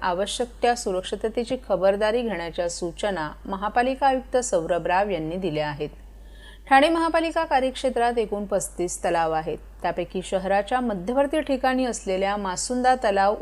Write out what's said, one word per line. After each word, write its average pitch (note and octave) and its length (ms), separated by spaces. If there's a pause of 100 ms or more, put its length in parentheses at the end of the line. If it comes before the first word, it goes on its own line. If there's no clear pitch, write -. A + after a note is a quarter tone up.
आवश्यक G3 460 (140)
त्या A#3+ 120
सुरक्षिततेची A3 840 (120)
खबरदारी G3+ 540
घेण्याच्या F3 460
सूचना E3+ 600 (160)
महापालिका A#3+ 600
आयुक्त C4 300
सौरभ E3+ 500
राव F#3+ 220
यांनी D#3+ 280
दिल्या D3+ 320
आहेत. D3 200 (800)
ठाणे C#4 200
महापालिका E4 560
कार्यक्षेत्रात B3+ 760
एकूण G#3 260
पस्तीस F3+ 600
तलाव E3 280
आहेत. D#3+ 260 (240)
त्यापैकी F3+ 420
शहराच्या G3 560
मध्यवर्ती B3 600
ठिकाणी C4 440
असलेल्या G3 520
मासुंदा B3 580
तलाव, G3+ 480